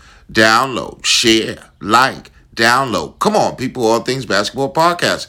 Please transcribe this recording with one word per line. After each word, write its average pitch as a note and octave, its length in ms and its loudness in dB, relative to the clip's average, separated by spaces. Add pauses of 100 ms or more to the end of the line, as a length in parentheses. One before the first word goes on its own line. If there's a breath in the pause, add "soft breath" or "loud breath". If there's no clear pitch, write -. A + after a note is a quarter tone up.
(300 soft breath)
Download, A2+ 720 0
share, A2 680 0 (100)
like, A2+ 500 0 (240 soft breath)
download. A#2 640 0
Come G#3 160 0
on, A#2 220 0
people, B2+ 300 -4
All A2+ 140 2
Things C3 240 -6
Basketball G#2+ 480 -4
Podcast. D#3+ 560 0